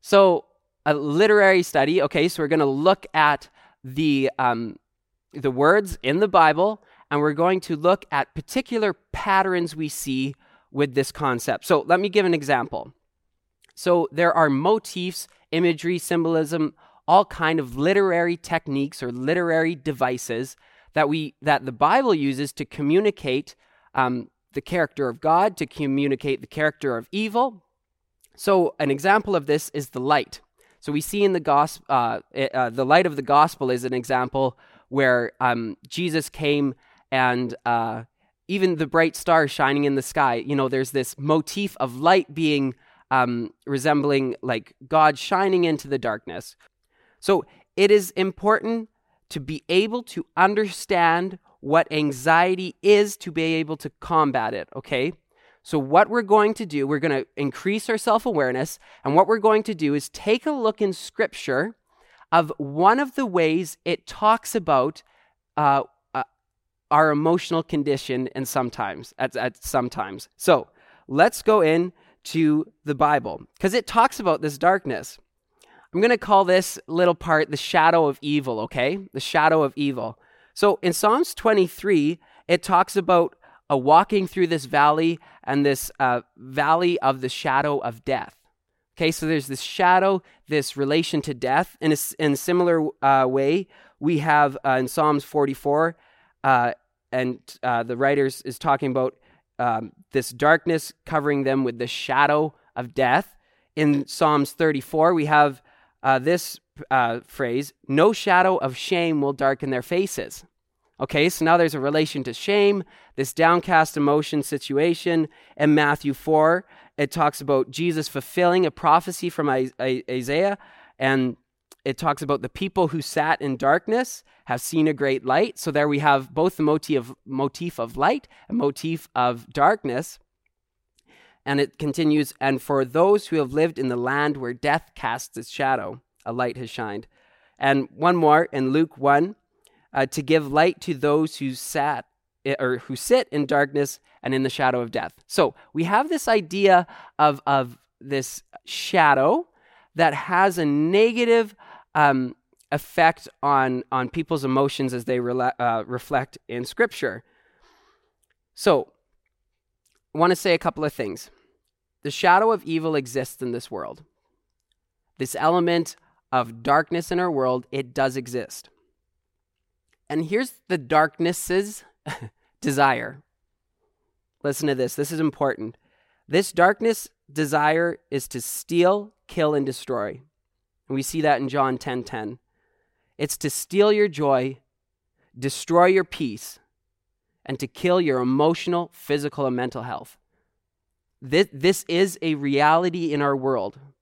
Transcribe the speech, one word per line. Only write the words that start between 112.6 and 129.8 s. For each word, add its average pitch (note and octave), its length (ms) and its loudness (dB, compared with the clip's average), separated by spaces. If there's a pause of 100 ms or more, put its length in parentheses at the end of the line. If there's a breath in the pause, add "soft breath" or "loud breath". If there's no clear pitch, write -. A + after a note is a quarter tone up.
this C3+ 160 -4
downcast E3 640 2
emotion D3 440 0
situation. D#3+ 840 -2 (300 soft breath)
In D3+ 180 4
Matthew D3 380 0
four, D#3 520 2 (300 soft breath)
it C#3+ 160 -2
talks D3+ 300 -2
about C3+ 280 0
Jesus D#3 380 -4
fulfilling F3 580 0
a D3+ 60 -2
prophecy E3+ 580 0
from D3 200 -2
I-, C3 280 -2
I-, C3 320 -4
Isaiah, C#3+ 480 -2 (400 soft breath)
and C3 380 0 (480)
it C3 140 -6
talks D#3+ 240 -2
about C#3+ 200 -2
the B2 80 -8
people F#3 400 -2
who D#3 120 -4
sat D#3 400 -2
in C3+ 160 -4
darkness F#3+ 640 0 (220 soft breath)
have B2 160 -4
seen D#3 260 0
a D#3 60 0
great C3+ 320 -2
light. D#3 340 0
So - 100 -6
there D3 200 2
we C#3+ 100 0
have C#3 340 2
both E3+ 220 0
the D#3 80 -2
motif, D3 480 0 (140)
motif C3+ 520 -6
of A#2 200 -8
light G#3 320 0 (180 soft breath)
and A#3 100 -6
motif D#3+ 560 -4
of B2 380 -2
darkness. D3 640 0 (1300 soft breath)